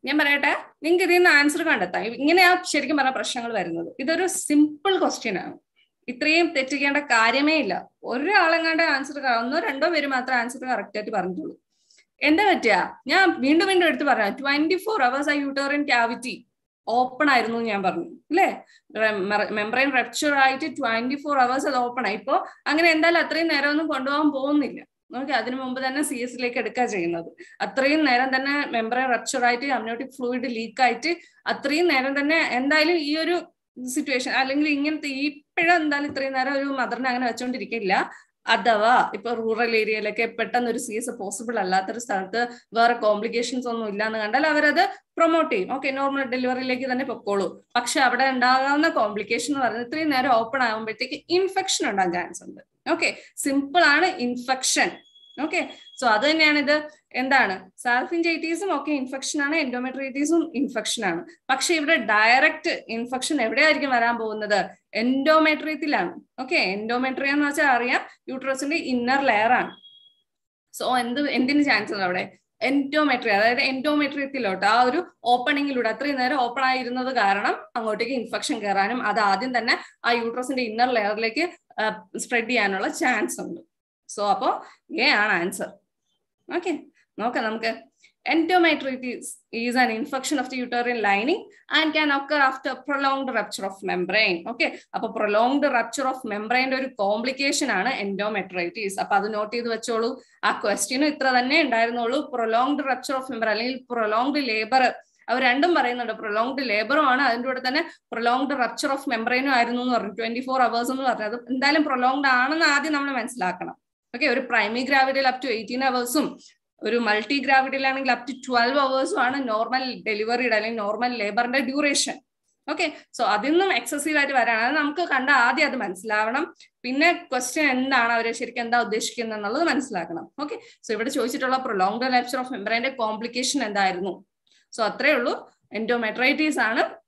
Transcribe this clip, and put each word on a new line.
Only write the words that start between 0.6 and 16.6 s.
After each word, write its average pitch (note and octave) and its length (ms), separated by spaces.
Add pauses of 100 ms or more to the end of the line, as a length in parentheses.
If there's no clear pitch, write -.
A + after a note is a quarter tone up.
നിങ്ങൾക്ക് F4 240
ഇതിൽ F4 120
നിന്ന് F4+ 180
answer D4 320
കണ്ടെത്താം. F#3 380
ഇ-, A#3 160
ഇങ്ങനെയാ F4 280 (220)
ശരിക്കും D4 260
പറഞ്ഞ C4 200
പ്രശ്നങ്ങൾ A#3 400
വരുന്നത്. E3+ 300 (140)
ഇതൊരു E4 220 (220)
simple D4+ 540
ക്വസ്റ്റ്യൻ G3 440
ആണ്, - 100 (560)
ഇത്രയും D#4 360 (100)
തെറ്റിക്കേണ്ട C#4 420 (160)
കാര്യമേ C4 480
ഇല്ല. F#3+ 100 (380)
ഒരാളെങ്ങാണ്ട് E4 720 (140)
answer C#4+ 260
ക-, A#3+ 180
ഒന്നോ C4 180 (100)
രണ്ടോ C#4 260
പേര് C#4+ 180
മാത്രമേ B3+ 300
answer B3+ 180 (120)
correct G#3 260
ആയിട്ട് G#3+ 180
പറഞ്ഞിട്ടുള്ളൂ. F#3 380 (720)
എന്താ E4 220
പറ്റുക? A3 280 (340)
ഞാൻ F#4 140 (180)
വീണ്ടും D#4+ 280
വീണ്ടും F4+ 180
എടുത്ത് D4 220
പറയാം, A3 280
ട്വന്റി D4 440
ഫോർ A4 220
hours C4+ 280
ആ - 20 (120)
uterine C#4 440
cavity A#3+ 440 (640)